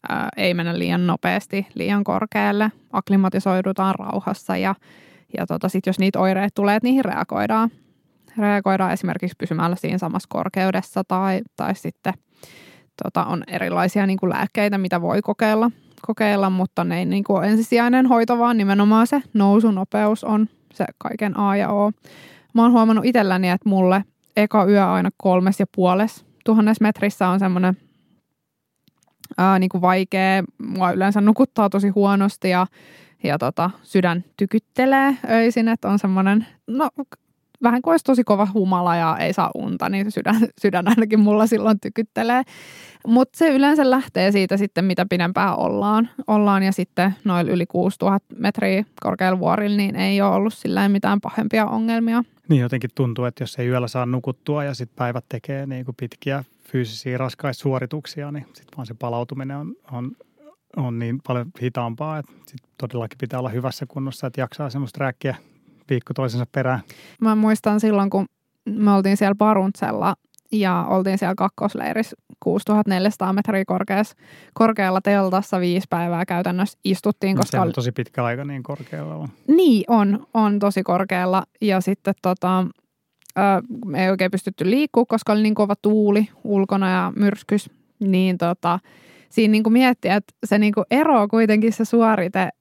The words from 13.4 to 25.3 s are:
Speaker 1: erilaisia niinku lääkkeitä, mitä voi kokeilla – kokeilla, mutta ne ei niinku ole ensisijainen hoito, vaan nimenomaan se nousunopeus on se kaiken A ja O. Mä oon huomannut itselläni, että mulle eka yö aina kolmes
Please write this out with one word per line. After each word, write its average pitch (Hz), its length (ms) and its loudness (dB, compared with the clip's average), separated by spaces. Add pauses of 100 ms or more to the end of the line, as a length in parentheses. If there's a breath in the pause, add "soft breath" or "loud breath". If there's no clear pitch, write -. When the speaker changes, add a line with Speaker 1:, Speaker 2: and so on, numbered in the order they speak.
Speaker 1:
erilaisia 180 580 -2
niinku 190 240 0
lääkkeitä, 202 480 -2
mitä 180 240 -2
voi 175 200 -2
kokeilla – 220 500 0 (360 soft breath)
kokeilla, 208 420 0
mutta 185 340 -2
ne 175 160 -2
ei 180 60 -2
niinku 196 300 0
ole 180 120 0
ensisijainen 233 580 2
hoito, 240 340 2
vaan 240 180 2
nimenomaan 208 500 4
se 285 140 0 (120)
nousunopeus 208 920 2
on 214 260 0 (240)
se - 120 -4 (120)
kaiken - 420 -6
A 202 160 2
ja 202 140 0
O. 208 220 0 (600 loud breath)
Mä 226 80 4
oon 240 100 8
huomannut 226 340 4
itselläni, 190 440 2
että 190 200 0
mulle 190 340 4 (340)
eka 208 280 2
yö 196 260 4
aina 185 260 2
kolmes 185 420 2